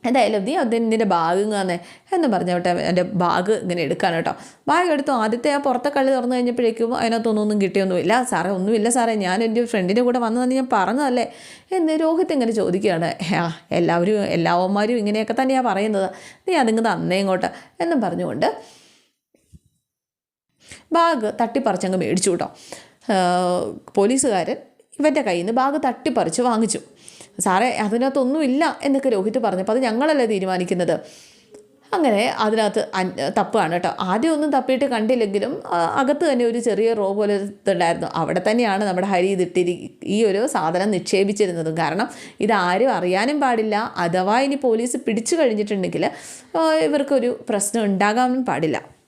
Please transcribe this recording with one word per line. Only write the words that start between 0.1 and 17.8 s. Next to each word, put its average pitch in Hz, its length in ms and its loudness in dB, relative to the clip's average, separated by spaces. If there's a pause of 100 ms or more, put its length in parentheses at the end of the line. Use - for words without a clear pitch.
നീ 233 100 -2
അത് 269 180 0
നിൻ്റെ 226 320 2
ബാഗ് 175 360 2
ഇങ്ങ് 208 200 -2
തന്നെ" 185 160 -2 (360)
എന്ന് 339 160 2
പറഞ്ഞോട്ടെ 180 400 0
എൻ്റെ 180 340 0
ബാഗ് 180 500 0
ഇങ്ങനെ 180 300 -2
എടുക്കാൻ 165 300 0
കേട്ടോ. 165 200 -2 (360)
ബാഗ് 349 200 2
എടുത്തു. 285 240 0
ആദ്യത്തെ 233 400 0
ആ 285 60 0
പുറത്തെ 277 380 0
കള്ളി 269 160 2
തുറന്നു 254 240 0
കഴിഞ്ഞപ്പോഴേക്കും 240 600 0
അതിനകത്തൊന്നും 220 640 0
കിട്ടിയൊന്നുമില്ല. 190 640 2
"സാറേ 190 260 -2
ഒന്നുമില്ല 208 380 0
സാറേ, 233 260 0
ഞാൻ 196 300 0
എൻ്റെ 226 200 0
ഫ്രണ്ടിൻ്റെ 208 380 0
കൂടെ 247 160 2
വന്നതെന്ന് 247 360 0
ഞാൻ 262 180 -2
പറഞ്ഞതല്ലേ" 240 540 0 (460)
എന്ന് 330 200 2
രോഹിത് 330 400 2
ഇങ്ങനെ 233 200 0
ചോദിക്കുകയാണ്. 180 580 0 (240)
ആ, 170 100 0 (260)
എല്ലാവരും, 175 540 2
എല്ലാവന്മാരും 185 720 0
ഇങ്ങനെയൊക്കെ 214 460 -2
തന്നെയാണ് 262 240 0
പറയുന്നത്, 196 420 0 (400)
"നീ 370 60 0
അതിങ്ങ് 226 300 2
തന്നേ 175 340 0
ഇങ്ങോട്ട്" 185 320 0 (300)